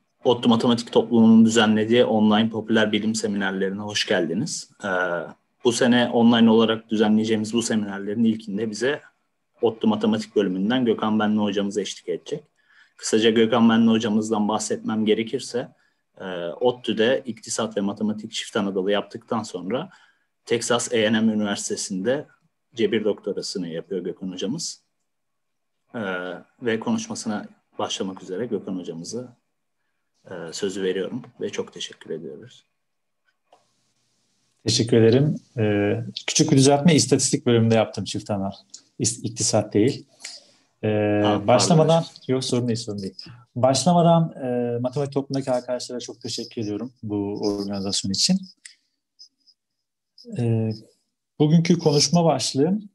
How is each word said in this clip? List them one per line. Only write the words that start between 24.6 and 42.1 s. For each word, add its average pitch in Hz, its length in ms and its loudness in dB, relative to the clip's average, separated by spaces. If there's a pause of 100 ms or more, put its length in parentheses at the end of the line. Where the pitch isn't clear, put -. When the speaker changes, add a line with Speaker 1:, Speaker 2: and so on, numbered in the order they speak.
Speaker 1:
Ee, 120 40 -8 (640)
ve 113 180 -2
konuşmasına 110 680 -6 (320)
başlamak - 440 -6
üzere 92 220 -8
Gökhan 101 300 -6
hocamıza, 90 600 -12 (880)
e, - 60 -20 (200)
sözü 98 320 -6
veriyorum 95 400 -4 (180)
ve 104 80 -6
çok - 240 -8
teşekkür - 360 -14
ediyoruz. 82 560 -12 (2000)
Speaker 2:
Teşekkür 117 340 2
ederim. 123 380 6 (220)
Ee, 104 460 0 (240)
küçük - 240 0
bir 139 60 6
düzeltme, 143 380 6
istatistik - 500 0
bölümünde 113 300 4
yaptım 107 280 0
çift - 260 -10
ana. 98 240 -4 (460)
İs-, - 220 -4
iktisat - 520 -2
değil. 110 320 2 (800)
Ee, 110 40 -2
Speaker 1:
Aa, 104 360 0
pardon 101 240 0
Speaker 2:
başlamadan, 156 540 4
Speaker 1:
hocam. - 120 -10 (140)